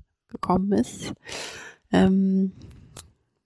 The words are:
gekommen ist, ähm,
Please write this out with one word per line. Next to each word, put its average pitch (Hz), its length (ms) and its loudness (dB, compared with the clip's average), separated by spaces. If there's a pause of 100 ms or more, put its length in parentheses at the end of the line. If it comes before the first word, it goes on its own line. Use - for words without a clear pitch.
(320)
gekommen 190 400 0
ist, - 400 -2 (800)
ähm, 190 600 4 (920)